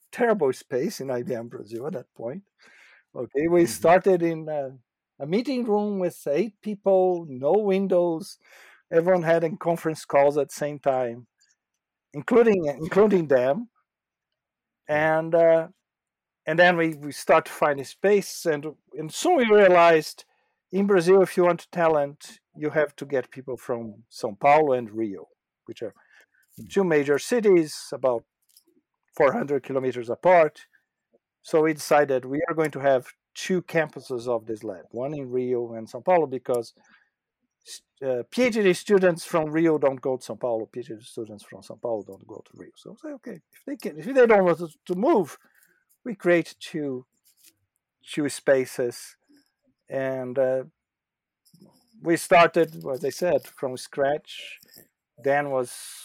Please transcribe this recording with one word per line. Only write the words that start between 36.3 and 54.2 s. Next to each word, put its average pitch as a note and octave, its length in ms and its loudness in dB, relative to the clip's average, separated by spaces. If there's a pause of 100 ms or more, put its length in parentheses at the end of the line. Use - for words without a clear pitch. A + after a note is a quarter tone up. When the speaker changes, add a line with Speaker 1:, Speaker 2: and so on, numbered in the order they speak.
Speaker 1:
s-, - 180 -20 (220)
uh, B2+ 280 -4
P B3 140 0
H A#3 100 0
D G3+ 180 4
students F#3 500 2
from D#3 280 -4
Rio D#3+ 260 2
don't C3+ 240 0
go C3 160 -2
to B2 160 -12
São G#2+ 60 -18
Paulo, A2+ 260 -4
P - 140 -14
H B2 80 -12
D A2+ 140 -14
students G#2+ 420 -14
from - 180 -20
São A2+ 180 -20
Paulo A2+ 280 -6
don't F2+ 180 -20
go - 180 -20
to - 120 -20
Rio. F#2 200 -20
So - 140 -20
we A3 140 -20
say, D4+ 100 -14
"Okay, A3 260 -18 (140)
if - 140 -20
they C#4+ 80 -10
can, D#3 240 -12
if D#3 120 -12
they C4 140 6
don't G#3 200 6
want E3+ 120 2
to, E3+ 120 -10 (180)
to F3+ 80 -4
move, G#3 420 0 (640)
we A#3+ 120 -10
create F3 440 0
two, C#3 460 -10 (960)
two D3 260 -4
spaces." - 840 -2 (720)
And, C3 520 -6
uh, C3 240 0 (1400)
we D#3+ 160 0
started, E3 760 2
as B2+ 140 -6
I C#3 60 -2
said, D#3+ 340 -2
from B2+ 320 -10
scratch. - 800 -6 (640)